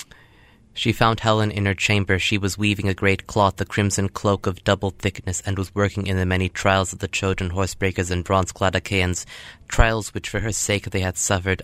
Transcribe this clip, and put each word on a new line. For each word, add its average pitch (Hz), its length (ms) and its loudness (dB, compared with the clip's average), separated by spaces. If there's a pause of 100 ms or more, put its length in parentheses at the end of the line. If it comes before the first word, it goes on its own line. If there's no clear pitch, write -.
(720)
She - 200 0
found 113 280 2
Helen 107 300 2
in 101 160 -2
her 98 80 2
chamber. 98 440 2
She 104 200 0
was 95 180 -2
weaving 101 320 0
a 95 60 0
great 98 320 0
cloth, 98 300 2
the 98 100 -4
crimson 98 420 0
cloak - 380 0
of 92 160 -4
double 98 280 2
thickness, - 540 -6
and 98 140 -2
was 95 160 -6
working 101 320 0
in 95 100 0
the 92 80 2
many 92 240 2
trials 95 440 2
of - 80 -16
the 95 80 -4
Trojan 95 420 -2
horsebreakers 92 600 -2
and 87 140 0
bronze-clad 95 520 0
Achaeans, 90 500 0 (400)
trials 113 480 0
which - 140 -6
for 104 120 -4
her 107 120 -2
sake - 380 -2
they 98 100 0
had 92 180 -2
suffered 92 460 0